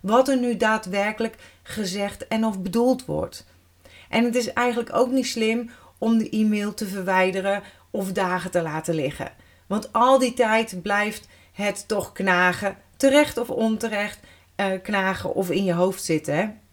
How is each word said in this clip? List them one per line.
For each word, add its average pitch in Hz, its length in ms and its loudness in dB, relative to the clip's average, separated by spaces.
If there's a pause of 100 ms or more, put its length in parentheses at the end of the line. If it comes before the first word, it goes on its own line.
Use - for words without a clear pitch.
wat 240 280 4
er 269 100 4
nu 240 180 0
daadwerkelijk 214 800 -2 (260)
gezegd 202 640 -6
en 220 160 0
of 202 160 -2
bedoeld 233 440 2
wordt. - 420 -6 (640)
En 226 160 2
het 240 100 0
is 247 180 0
eigenlijk 240 420 -2
ook 247 160 2
niet 254 160 0
slim 226 440 -2 (280)
om 226 200 2
de 220 120 -2
e-mail 214 440 0
te 214 120 -8
verwijderen 190 760 0 (280)
of 196 220 -4
dagen 180 380 -2
te 175 120 0
laten 160 320 -4
liggen. 147 380 -4 (340)
Want 214 260 -4
al 262 260 6
die 247 160 2
tijd 220 480 0
blijft 208 460 -4 (240)
het 202 360 -4
toch 202 240 -2
knagen, 185 640 2 (200)
terecht 285 420 4
of 233 120 -4
onterecht, 220 680 -2 (360)
eh, 202 120 -2 (160)
knagen 190 520 -2
of 180 160 -2
in 196 140 0
je 180 80 2
hoofd 180 320 0
zitten, 151 320 0
hè. 202 120 0 (240)